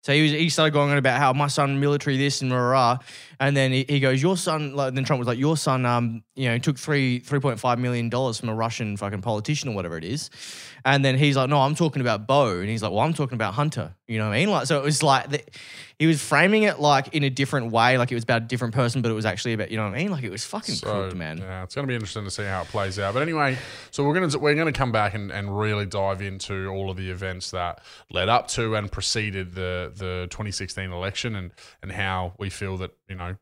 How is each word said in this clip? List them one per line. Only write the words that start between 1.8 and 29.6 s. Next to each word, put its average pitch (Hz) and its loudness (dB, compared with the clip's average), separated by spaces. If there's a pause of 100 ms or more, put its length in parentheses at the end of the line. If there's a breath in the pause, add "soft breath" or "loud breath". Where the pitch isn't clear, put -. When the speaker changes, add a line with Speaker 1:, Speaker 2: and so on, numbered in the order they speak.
Speaker 1:
military 143 2
this 139 0
and 127 0
rah, 123 2
rah, 123 2 (220)
rah. 127 0 (420 loud breath)
And 139 2
then 131 4
he, 131 2
he 143 2
goes, 131 4
"Your 185 4
son," 151 -2
like, 135 -2
then 135 0
Trump 135 2
was 117 0
like, 120 0
"Your 151 2
son, 131 0
um, 120 0 (120)
you 131 -2
know, 117 2
took 135 0
three, 131 0
three 143 -2
point 127 0
five 120 2
million 123 0
dollars 120 0
from 120 -4
a 110 -2
Russian 110 -4
fucking 101 -6
politician 117 -2
or 107 -6
whatever 85 -6
it 80 -10
is." 131 -6 (540 loud breath)
And 139 4
then 131 4
he's 143 6
like, 131 2
"No, 143 4
I'm 139 4
talking 151 2
about 110 0
Bo." 131 4
And 101 -2
he's 113 -2
like, 95 -2
"Well, 104 2
I'm 156 2
talking 135 -2
about 104 -2
Hunter." 120 -2 (140)
You 110 -2
know 107 0
what 101 0
I - 4
mean? 202 4
Like, 143 0
so 147 2
it 135 -2
was 151 2
like, 135 4
the, 143 -4 (560 loud breath)
he 151 4
was 160 4
framing 190 6
it, 175 2
like, 143 4
in 147 2
a 139 2
different 127 -2
way, 123 6
like 120 2
it 127 -2
was 117 -2
about 117 2
a - -6
different 117 -2
person, 123 0
but 117 0
it 113 0
was 107 -2
actually 107 0
about, 104 -2
you 110 -4
know 107 0
what 98 -4
I 123 -4
mean? 196 -2
Like, 143 -4
it 98 -6
was 101 -8
fucking 202 -6
Speaker 2:
So, - -6
Speaker 1:
cooked, 98 -2
man. 82 -6
Speaker 2:
yeah, 92 -8
it's 92 -14
gonna 139 -4
be 127 -2
interesting 107 -6
to 95 -8
see 104 -6
how 95 -4
it 82 -8
plays 98 -2
out. 98 -2
But 131 0
anyway, 147 -2 (320 loud breath)
so - -4
we're 147 2
gonna, 160 0
we're 147 2
gonna 156 0
come 123 0
back 104 2
and, 101 -6
and 101 -4
really 104 0
dive 98 -2
into 98 -6
all 98 -4
of 90 -6
the 95 -8
events 92 -8
that 87 -6 (280 loud breath)
led 92 0
up - 4
to 110 -2
and 101 -4
preceded 98 -4
the, 90 -4